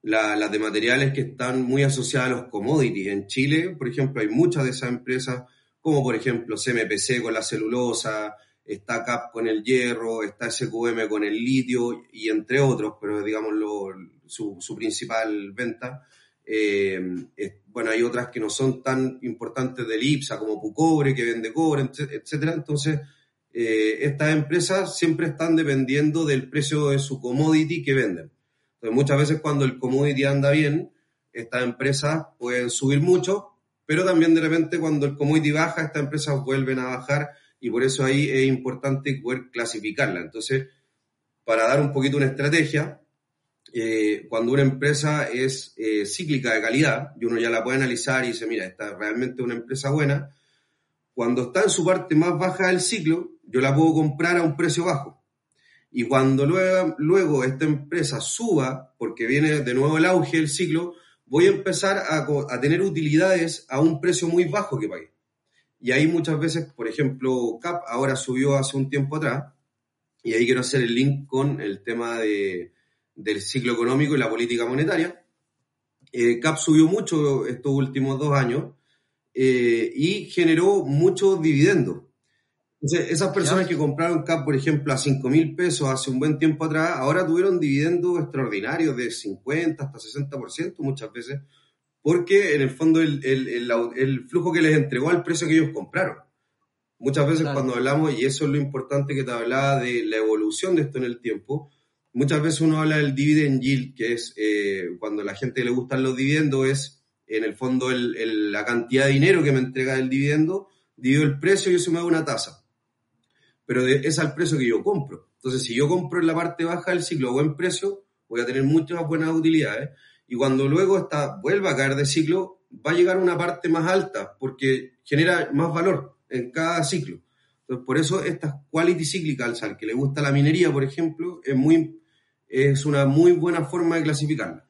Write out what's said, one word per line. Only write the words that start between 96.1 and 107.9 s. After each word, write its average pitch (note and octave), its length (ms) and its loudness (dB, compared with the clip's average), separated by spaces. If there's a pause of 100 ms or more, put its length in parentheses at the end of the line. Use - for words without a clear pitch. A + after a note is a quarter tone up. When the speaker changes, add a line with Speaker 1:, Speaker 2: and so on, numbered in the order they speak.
Speaker 1:
Muchas C#3+ 260 2
veces D#3+ 180 2
Speaker 2:
Claro. C#3+ 120 -2
Speaker 1:
cuando C3 220 0
hablamos, C#3 420 2
y A#2+ 60 0
eso C#3 200 0
es C#3 60 2
lo C#3+ 60 2
importante C#3 580 -2
que C3+ 80 -2
te B2 80 -6
hablaba B2+ 480 0
de B2 260 -2
la A2 120 -2
evolución A2 580 0
de D#3+ 80 4
esto C#3 160 -4
en B2+ 60 -2
el A#2+ 160 -6
tiempo, A#2 500 -6 (420)
muchas D3 300 2
veces D#3 180 0
uno D#3 200 4
habla D#3 160 2
del C#3+ 180 2
dividend C#3+ 480 4
yield, B2+ 320 0
que A#2 200 -2
es, - 220 -10
eh, G2+ 600 -2
cuando G#2 240 -6
a - 20 -6
la G2+ 120 -8
gente B2+ 260 -4
le A#2+ 80 0
gustan B2+ 320 -2
los C3 140 0
dividendos, C3+ 500 2
es C#3 280 -2 (360)
en A2 140 0
el G#2 100 -4
fondo B2+ 360 -2